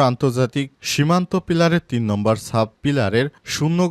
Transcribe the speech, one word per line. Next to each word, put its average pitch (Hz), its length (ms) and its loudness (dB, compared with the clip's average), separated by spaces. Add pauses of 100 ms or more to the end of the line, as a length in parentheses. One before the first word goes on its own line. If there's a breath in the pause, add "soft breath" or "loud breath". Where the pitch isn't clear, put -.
আন্তর্জাতিক 127 580 -2 (240)
সীমান্ত 175 400 0 (160)
পিলারের 170 400 2
তিন 117 240 -2
নম্বর 104 240 2 (120)
সাব 113 200 0 (140)
পিলারের 131 460 0 (260 soft breath)
শূন্য 165 260 0 (120)